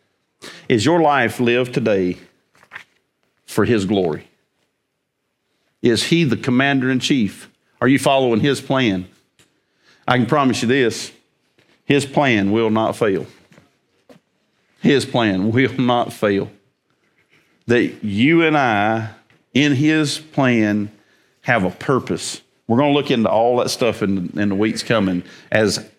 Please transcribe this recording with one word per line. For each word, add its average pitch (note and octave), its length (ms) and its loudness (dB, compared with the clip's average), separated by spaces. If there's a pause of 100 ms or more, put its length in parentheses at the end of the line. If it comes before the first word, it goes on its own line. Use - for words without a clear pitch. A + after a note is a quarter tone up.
(680)
Is A2+ 160 2
your E3 160 2
life C3+ 380 2
lived B2 360 0
today G2+ 440 -2 (1300)
for - 180 -2
his G#2+ 200 0
glory? F2+ 400 -2 (1600)
Is A#2 220 2
he E3+ 220 2
the A2+ 120 0
commander C3 540 0
in B2+ 80 0
chief? B2 500 -2 (320)
Are A#2+ 60 2
you C3+ 140 4
following C3 400 2
his C3 200 0
plan? A#2 460 -2 (1040)
I B2 80 2
can A#2+ 100 0
promise C3 340 0
you A#2 60 -2
this, A#2+ 460 0 (720)
his C#3 200 2
plan A2+ 460 0
will A2 200 0
not A2 260 0
fail. G2 300 -2 (1500)
His C3 260 2
plan G#2+ 460 0
will B2 220 0
not A#2+ 380 -2
fail. G2 380 -2 (1200)
That A#2 340 0
you B2 400 2
and D#3 160 2
I, A2 520 0 (440)
in C#3+ 180 2
his D3+ 460 0
plan, G#2+ 720 0 (520)
have A#2 200 0
a F#2 80 -2
purpose. - 720 -4 (240)
We're A2+ 120 0
gonna D3 140 2
look C#3+ 200 0
into A2 180 0
all A#2+ 280 2
that A2+ 100 0
stuff A2 340 -2
in, F#2+ 340 -4
in G2+ 120 -2
the G2 80 -2
weeks A2 260 -2
coming F#2+ 400 0 (300)
as G#2+ 360 0 (100)